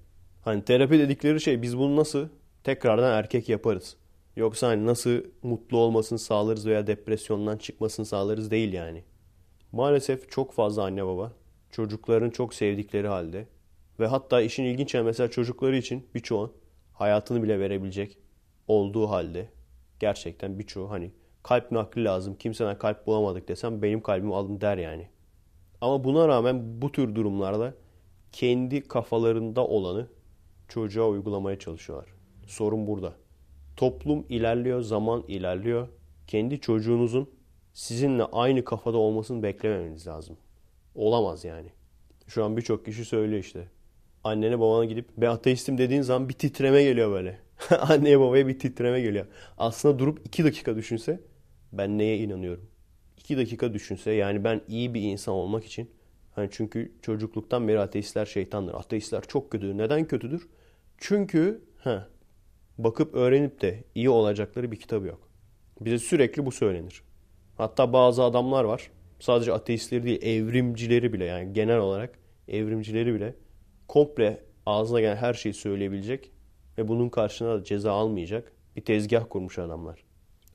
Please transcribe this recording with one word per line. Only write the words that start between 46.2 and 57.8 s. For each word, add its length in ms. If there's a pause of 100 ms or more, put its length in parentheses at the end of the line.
bir 40
titreme 500
geliyor 280
böyle. 280 (300)
<laughs> 100 (100)
Anneye 300
babaya 280
bir 120
titreme 420
geliyor. 240 (320)
Aslında 420
durup 260
iki 180
dakika 320
düşünse, 440 (540)
"Ben 240
neye 200
inanıyorum?" 520 (480)
İki 200
dakika 360
düşünse, 380
yani 320
ben 240
iyi 260
bir 80
insan 320
olmak 320
için, 260 (400)
hani 200
çünkü 400 (100)
çocukluktan 680
beri 120
ateistler 460